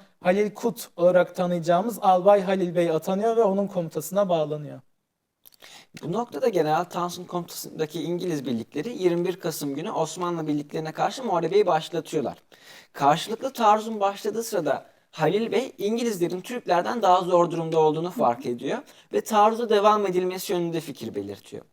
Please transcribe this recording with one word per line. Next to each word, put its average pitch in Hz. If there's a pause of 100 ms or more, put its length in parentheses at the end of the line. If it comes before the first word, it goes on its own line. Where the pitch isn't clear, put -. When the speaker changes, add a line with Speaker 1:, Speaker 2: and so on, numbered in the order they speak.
(200)
Speaker 1:
Halil 202
Kut -
olarak 175
tanıyacağımız 180
Albay 190
Halil 185
Bey 170
atanıyor 190
ve 233
onun 196
komutasına 185
bağlanıyor. 151 (1200)
Speaker 2:
Bu 160
noktada 240
General 165
Townsend 175
komutasındaki 165
İngiliz 165
birlikleri 147
yirmi 175
bir 185
Kasım 151
günü 160
Osmanlı 165
birliklerine 156
karşı 196
muharebeyi 185
başlatıyorlar. 156 (540)
Karşılıklı 185
taarruzun 220
başladığı 202
sırada 151 (240)
Halil 180
Bey 240
İngilizlerin 196
Türklerden 214
daha 185
zor 175
durumda 165
olduğunu 156
fark 127
ediyor 131 (340)
ve 208
taarruza 220
devam 208
edilmesi 185
yönünde 170
fikir 117
belirtiyor. 101